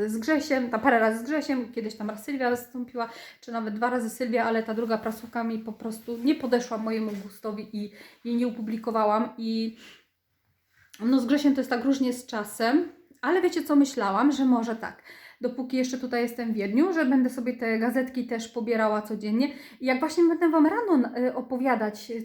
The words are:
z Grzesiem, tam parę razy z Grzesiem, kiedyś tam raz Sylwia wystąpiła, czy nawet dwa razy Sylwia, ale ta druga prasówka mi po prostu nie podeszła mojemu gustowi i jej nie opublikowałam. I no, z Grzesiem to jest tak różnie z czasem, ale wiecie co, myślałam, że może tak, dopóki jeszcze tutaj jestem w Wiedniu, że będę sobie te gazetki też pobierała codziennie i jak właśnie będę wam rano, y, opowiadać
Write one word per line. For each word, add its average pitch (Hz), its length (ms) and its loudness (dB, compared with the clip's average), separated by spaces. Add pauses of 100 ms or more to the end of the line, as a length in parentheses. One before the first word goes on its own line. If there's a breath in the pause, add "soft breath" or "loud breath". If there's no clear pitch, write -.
z 220 120 -2
Grzesiem, 262 520 0
tam 226 100 -2
parę 233 180 6
razy 220 200 2
z 233 40 -10
Grzesiem, 277 500 -2
kiedyś 214 240 -6
tam 214 140 -8
raz 214 140 -12
Sylwia 262 260 -2
wystąpiła, 240 580 -6 (320 loud breath)
czy 240 120 -16
nawet 220 220 -4
dwa 233 160 0
razy 233 200 -2
Sylwia, 240 340 0
ale 226 180 0
ta 220 120 -6
druga 226 240 0
prasówka 226 460 -6
mi 226 140 -4
po 220 140 -10
prostu 226 460 -8
nie 262 160 2
podeszła 240 440 0
mojemu 220 340 -4 (100)
gustowi 208 540 -10
i 208 160 -8 (320 loud breath)
jej 233 120 0
nie 240 100 2
opublikowałam. 220 800 0 (100)
I 226 380 -2 (1300 loud breath)
no, 262 160 4
z 233 60 -2
Grzesiem 285 280 4
to 277 60 -2
jest 247 100 -4
tak 240 140 -2
różnie 269 280 2
z - 140 -10
czasem, 233 680 0 (280)
ale 339 220 2
wiecie 339 200 2
co, 294 140 2
myślałam, 247 560 4
że 262 120 2
może 233 320 2
tak, - 260 -12 (380 loud breath)
dopóki 247 360 -4
jeszcze 254 220 0
tutaj 240 240 -2
jestem 233 300 -4
w - 20 -4
Wiedniu, 214 380 2
że 330 120 2
będę 254 260 4
sobie 247 260 -4
te 226 220 -2
gazetki 247 480 0
też 226 220 -6
pobierała 220 540 0
codziennie 214 460 -2 (320 loud breath)
i 254 60 -6
jak 254 140 2
właśnie 320 240 2
będę 339 240 4
wam 311 180 6
rano, 349 520 2
y, 247 160 0
opowiadać 247 760 -2 (120)